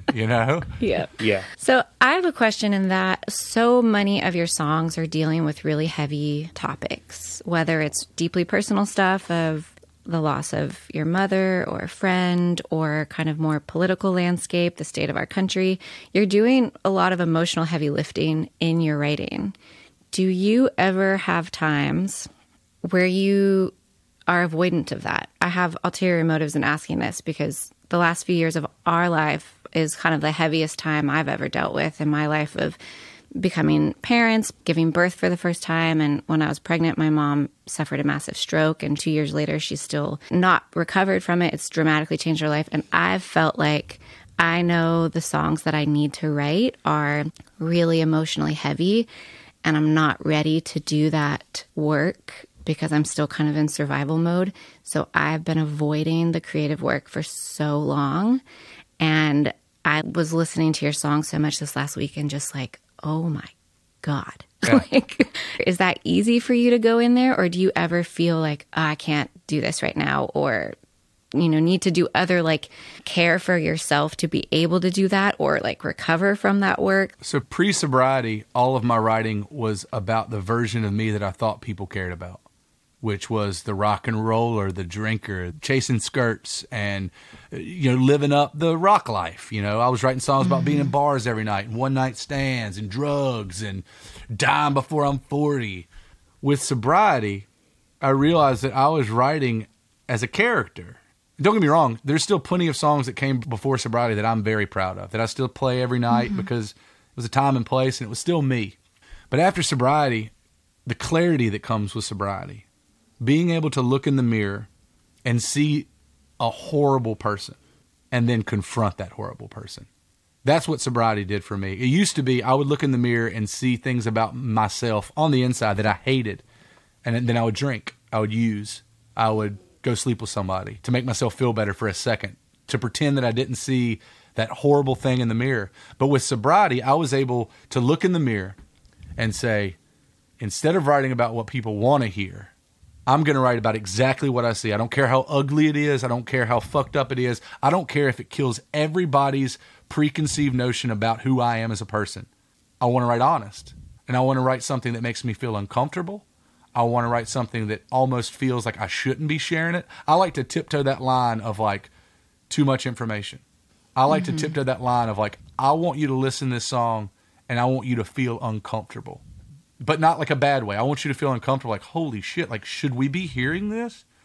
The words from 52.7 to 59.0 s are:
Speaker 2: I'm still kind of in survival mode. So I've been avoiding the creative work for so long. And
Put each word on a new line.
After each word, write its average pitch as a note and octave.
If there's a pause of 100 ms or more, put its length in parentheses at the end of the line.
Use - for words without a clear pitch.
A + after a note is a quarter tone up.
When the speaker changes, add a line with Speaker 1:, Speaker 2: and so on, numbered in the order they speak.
Speaker 2:
I'm D3+
still D3+
kind D3+
of D3
in D3+
survival C#3+
mode. F3 (300)
So -
I've D#3
been D#3+
avoiding D#3
the E3
creative D3+
work B2+
for -
so -
long. D3 (580)
And D#3 (320)